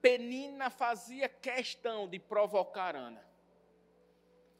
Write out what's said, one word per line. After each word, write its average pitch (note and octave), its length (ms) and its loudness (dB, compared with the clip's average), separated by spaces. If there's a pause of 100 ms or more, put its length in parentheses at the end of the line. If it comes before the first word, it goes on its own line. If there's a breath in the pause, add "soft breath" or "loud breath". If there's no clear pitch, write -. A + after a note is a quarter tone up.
Penina B3+ 640 2
fazia A#3+ 580 -2
questão A#3 800 -4
de F3+ 120 -8
provocar G3 760 0
Ana. A#2 300 -10 (1400)